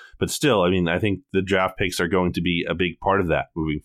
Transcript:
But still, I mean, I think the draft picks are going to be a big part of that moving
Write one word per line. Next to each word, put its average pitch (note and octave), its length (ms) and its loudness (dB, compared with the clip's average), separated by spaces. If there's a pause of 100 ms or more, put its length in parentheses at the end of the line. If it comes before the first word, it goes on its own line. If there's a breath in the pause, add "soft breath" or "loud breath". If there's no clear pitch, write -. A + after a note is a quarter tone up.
(200 loud breath)
But F#2 120 -2
still, A#2 320 2
I F2+ 80 4
mean, F2+ 160 2
I E2+ 100 0
think G2 240 -2 (120)
the F#2+ 100 2
draft F#2 340 0
picks F#2 220 -4
are F2+ 80 0
going F2+ 260 0
to F2+ 80 -2
be E2+ 260 0
a E2+ 60 -2
big E2+ 260 -2
part G2 220 2
of F2+ 60 -2
that D2 280 0
moving D#2 300 -2